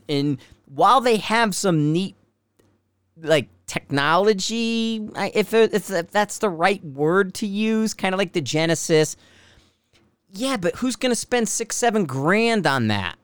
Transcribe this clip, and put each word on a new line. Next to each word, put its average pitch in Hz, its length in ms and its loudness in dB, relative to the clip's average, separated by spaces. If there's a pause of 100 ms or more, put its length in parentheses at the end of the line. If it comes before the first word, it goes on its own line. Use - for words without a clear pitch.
and 143 280 0 (280)
while 190 360 4
they 233 160 2
have 220 380 0
some 156 380 2
neat, 185 220 -2 (1040)
like, 151 320 0 (160)
technology, 214 1400 0 (100)
I, 196 180 -4
if 208 200 0
it, 220 200 4
if, 202 160 -4
if 170 220 -4
that's 202 260 0
the 214 120 -2
right 175 340 0
word 170 520 0
to 220 120 -6
use, 220 460 0
kinda 185 220 -4
like 190 160 -2
the 170 100 -2
Genesis. 156 760 0 (1120)
Yeah, 262 240 -4
but 175 200 -2
who's 247 200 -4
gonna 247 200 0
spend 240 340 -2
six, - 260 -6
seven 220 300 2
grand 185 600 0
on 135 220 2
that? 98 360 -2